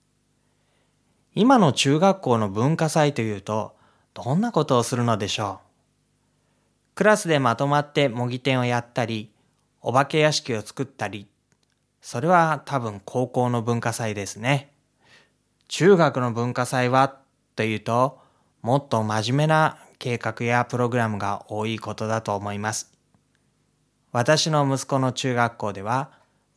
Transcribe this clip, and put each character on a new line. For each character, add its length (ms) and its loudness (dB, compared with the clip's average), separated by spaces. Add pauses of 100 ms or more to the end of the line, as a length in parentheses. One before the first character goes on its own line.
(1300)
今 240 6
の 140 6
中 280 2
学 220 4
校 160 2
の 120 0
文 260 0
化 140 -2
祭 240 2
と 80 -4
い 120 -2
う 60 -8
と、 380 -6 (360)
ど 220 -4
ん 60 2
な 100 -2
こ 140 2
と 120 2
を 60 4
す 100 -4
る 120 0
の 100 2
で 140 -4
し 100 -4
ょ 240 -8
う？ 1300 -20
ク 100 0
ラ 100 6
ス 140 -6
で 100 4
ま 160 2
と 100 -2
ま 140 2
っ 140 -6
て 160 2
模 180 -4
擬 140 -6
店 180 0
を 60 0
や 140 0
っ 140 -8
た 120 -2
り、 260 -8 (500)
お 120 -4
化 120 4
け 140 -2
屋 140 4
敷 200 -4
を 80 -4
作 220 -10
っ 20 -4
た 220 -10
り、 220 -12 (680)
そ 220 -8
れ 60 -2
は 380 2
多 140 -4
分 240 -6
高 240 -4
校 220 0
の 120 -2
文 200 -2
化 100 -2
祭 220 -6
で 140 -6
す 100 -14
ね。 340 -2 (960)
中 300 6
学 240 2
の 100 -2
文 220 -4
化 120 -2
祭 240 -2
は 280 2 (380)
と 80 -2
い 140 -2
う 40 -6
と、 400 -2 (400)
も 160 0
っ 100 -4
と 160 0
真 300 -2
面 40 0
目 100 2
な 300 2 (220)
計 180 -4
画 280 -6
や 180 2
プ 140 -6
ロ 100 0
グ 100 -2
ラ 120 0
ム 80 -4
が 340 -6
多 140 -4
い 140 -4
こ 160 -10
と 120 -8
だ 140 -2
と 140 -4
思 180 -6
い 60 -8
ま 120 -4
す。 220 -10 (1200)
私 380 2
の 200 2
息 140 -4
子 140 -2
の 120 0
中 240 -4
学 220 0
校 160 -6
で 80 -12
は、 300 -4 (460)